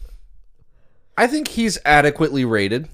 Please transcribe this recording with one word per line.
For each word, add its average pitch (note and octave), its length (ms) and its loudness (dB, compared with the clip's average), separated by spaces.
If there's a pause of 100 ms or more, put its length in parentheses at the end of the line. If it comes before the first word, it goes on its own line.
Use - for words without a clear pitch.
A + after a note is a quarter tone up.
(1160)
I A3+ 100 4
think D4 220 -2
he's A3+ 360 -2
adequately D3 600 2
rated. A2+ 500 -2